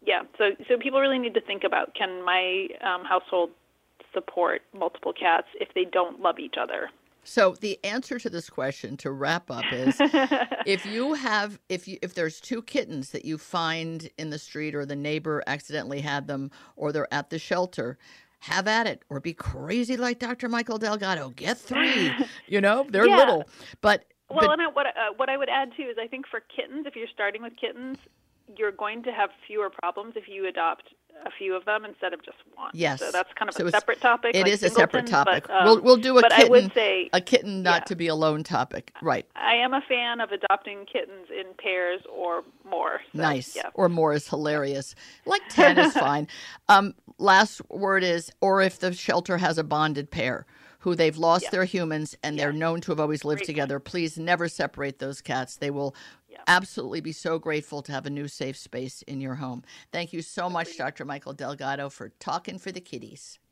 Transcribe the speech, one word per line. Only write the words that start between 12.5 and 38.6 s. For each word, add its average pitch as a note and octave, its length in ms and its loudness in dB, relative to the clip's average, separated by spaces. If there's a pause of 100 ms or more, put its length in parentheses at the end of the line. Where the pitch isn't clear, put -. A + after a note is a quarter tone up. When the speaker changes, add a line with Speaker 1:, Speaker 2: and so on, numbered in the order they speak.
Speaker 2:
kittens D#3 480 -6
that - 140 -10
you D#3 120 -6
find E3 800 -4
in D#3 140 -8
the D3 80 -8
street D3+ 380 -8
or C#3+ 100 -4
the C#3+ 100 -6
neighbor D3+ 520 -4
accidentally C#3+ 520 -6
had C#3+ 280 -4
them C#3 220 -6 (260)
or D3+ 160 -4
they're D3 200 -2
at C#3+ 180 -4
the D#3+ 80 -6
shelter, E3 600 -4 (420)
have F3+ 280 -2
at A3 180 2
it - 220 -6
or C#3+ 100 -8
be E3 160 -8
crazy A3 600 -4
like A#3+ 240 -4
Doctor A#3+ 280 -6
Michael A#3 300 -2
Delgado. G3 520 -4
Get F#3 280 -4
three. B3+ 600 0
Speaker 1:
<laughs> C#4 40 2 (260)
Speaker 2:
You G3+ 120 2
know, A3 300 4
they're G#3 180 8
Speaker 1:
Yeah. G3+ 80 8
Speaker 2:
little. G#3 320 6 (320)
But, G#3 240 4 (260)
Speaker 1:
Well, C#4 120 -2
Speaker 2:
but D4+ 100 6
Speaker 1:
and D#4+ 100 2
I, E4 60 2
what, C#4+ 180 0
uh, B3+ 40 0 (260)
what C4 120 0
I C4+ 80 0
would C#4 120 -2
add, C4 280 -2
too, D#4 140 -8
is A3+ 80 -8
I A3+ 80 -6
think C4 220 -12
for A#3 100 -8 (160)
kittens, C#4+ 320 -8
if C#4+ 80 -14
you're A3+ 180 -10
starting G#3 300 -4
with A#3 140 -14
kittens, B3+ 420 -8 (580)
you're G#3+ 140 -2
going G#3+ 320 -6
to B3 80 -4
have G#3 200 0 (180)
fewer G#3 200 -2
problems G3+ 460 -4
if G#3+ 140 -10
you G3 180 -8
adopt E3+ 380 -2 (400)
a F#3 120 -8
few F#3+ 200 -4
of F3+ 80 -8
them G#3+ 200 -2
instead G3+ 280 -8
of E3 120 -14
just - 120 -18 (180)
one. - 180 -12
Speaker 2:
Yes. D3+ 280 -2
Speaker 1:
So D#3+ 100 -4
that's F3+ 240 -2
kind G#3+ 140 -2
of F#3 80 -8
Speaker 2:
So D#3+ 80 -2
Speaker 1:
a - 20 0
Speaker 2:
it's, E3+ 100 2
Speaker 1:
separate - 240 0
topic, A#3 360 2
Speaker 2:
it F#3+ 80 4
Speaker 1:
like G3 80 4
Speaker 2:
is G#3 100 0
a F3+ 80 4
separate A#3 380 2
Speaker 1:
singletons, D3 160 4
Speaker 2:
topic. F#3 240 2
Speaker 1:
but, A3 80 -6
um, F#3 80 6
Speaker 2:
We'll, A3 180 10
we'll B3+ 140 10
do B3+ 220 4
a A#3+ 40 10
Speaker 1:
but A#3 100 10
I A3+ 120 10
would B3 200 10
Speaker 2:
kitten, F#3+ 80 -2
Speaker 1:
say F#3+ 400 2
Speaker 2:
a F#3 80 4
kitten F#3+ 440 0
not F3 160 6
Speaker 1:
Yeah. - 60 -8
Speaker 2:
to F#3 100 -6
be E3+ 100 -2
alone D#3 380 2
topic. - 480 -4 (100)